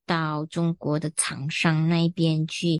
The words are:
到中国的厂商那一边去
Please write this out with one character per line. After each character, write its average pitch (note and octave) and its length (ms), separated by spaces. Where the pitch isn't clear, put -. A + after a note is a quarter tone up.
到 D#3 400
中 E3+ 300
国 D3+ 260
的 D#3 160
厂 - 320
商 D#3+ 400
那 E3+ 120
一 E3+ 100
边 D#3+ 360
去 E3 340